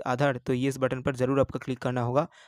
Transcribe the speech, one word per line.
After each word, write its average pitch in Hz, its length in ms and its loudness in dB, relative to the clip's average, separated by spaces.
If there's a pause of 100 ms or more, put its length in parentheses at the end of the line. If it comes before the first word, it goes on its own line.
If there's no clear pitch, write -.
Aadhaar, 131 300 2
तो 131 160 -2
ये 127 160 0
इस 131 80 -4
बटन 131 240 0
पर 131 140 -2
ज़रूर 127 240 2
आपका 127 240 0
क्लिक 127 160 -6
करना 127 220 -2
होगा। 127 260 2 (200)